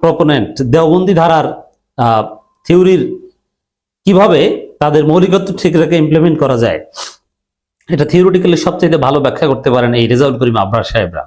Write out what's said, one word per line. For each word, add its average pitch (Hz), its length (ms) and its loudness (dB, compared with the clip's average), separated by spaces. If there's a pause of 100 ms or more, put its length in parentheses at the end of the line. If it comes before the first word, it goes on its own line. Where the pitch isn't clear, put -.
প্রপোনেন্ট, 151 520 0 (200)
দেওবন্দি 170 480 2
ধারার, 160 240 2 (520)
আহ, 117 260 0 (420)
থিওরির 180 380 2 (1000)
কিভাবে 180 340 4 (420)
তাদের 151 280 0
মৌলিকত্ব 180 400 2 (120)
ঠিক 165 200 -2
রেখে 156 220 0
ইমপ্লিমেন্ট 156 400 2
করা 127 200 0
যায়, 92 160 -2 (1080)
এটা 151 220 0
থিওরিটিক্যালি 180 540 2
সবচেয়ে 165 400 0
ভালো 143 200 0
ব্যাখ্যা - 260 -2
করতে 131 240 -2
পারেন 120 240 0
এই 117 120 2
রেজাউল 127 280 0
করিম 120 240 0
আবরার 104 280 -4
সাহেবরা। 87 360 -4